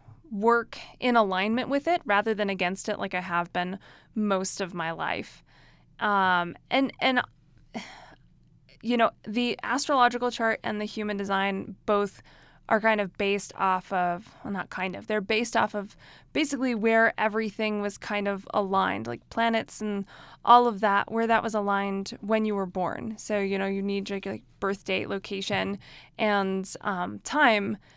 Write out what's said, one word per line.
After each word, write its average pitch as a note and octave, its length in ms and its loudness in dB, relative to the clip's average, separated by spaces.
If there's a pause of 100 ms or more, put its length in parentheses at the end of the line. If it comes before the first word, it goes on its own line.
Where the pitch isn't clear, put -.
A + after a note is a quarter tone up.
(320)
work A3+ 460 2 (240)
in B3 160 4
alignment G#3 500 2
with C#4 220 0
it F4 160 2
rather G#3 280 2
than G3 160 -2
against F#3+ 380 -2
it G#3+ 100 -2
like G3 160 -4
I F3+ 60 -2
have F3 320 -2
been F3+ 260 -4 (380)
most G3+ 460 0
of F3+ 120 -4
my E3 180 -4
life. - 520 -6 (560)
Um, F#3 560 2 (140)
and, C4+ 320 2
and, B3+ 200 2 (540)
<sighs> G#3+ 60 -8 (1000)
you A#3 160 0
know, A3+ 140 4 (160)
the A#3+ 360 0
astrological B3 680 2
chart A3+ 320 0
and G#3+ 160 -4
the G#3+ 60 -4
human G#3 320 -4
design G3 580 -2 (100)
both G3+ 360 0 (480)
are A3 100 4
kind G#3+ 220 2
of F#3+ 160 -6
based G3+ 400 -2
off F#3 340 0
of, F3+ 420 -2 (100)
well, G3 100 -6
not F#3 160 -6
kind F#3 260 -6
of, G3+ 120 -12
they're G#3+ 120 0
based A3 380 0
off A3 180 2
of G3+ 220 -10 (340)
basically C4 420 0
where A3+ 440 4
everything G#3+ 640 -2
was G3+ 160 -4
kind G3+ 320 -4
of G3 240 -6
aligned, F#3+ 540 0
like, - 220 -8
planets A3+ 520 0
and G3+ 240 -4 (400)
all A#3+ 220 10
of G3+ 120 0
that, G3+ 320 2
where A3+ 160 0
that A3+ 160 4
was A3 100 -2
aligned G3 680 -2
when G#3+ 240 0
you G#3 100 0
were G3 100 -2
born. F#3 520 -4
So, G#3 220 -4
you G3 180 0
know, G3 100 -2
you G3 140 -2
need G3+ 280 -4
your, G3 160 -6
like, G3 180 -8 (180)
birth G3 240 -2
date, F#3+ 240 -2
location, G3 680 -4 (380)
and, F#3+ 640 0
um, F#3+ 380 -4
time. A3 580 2 (200)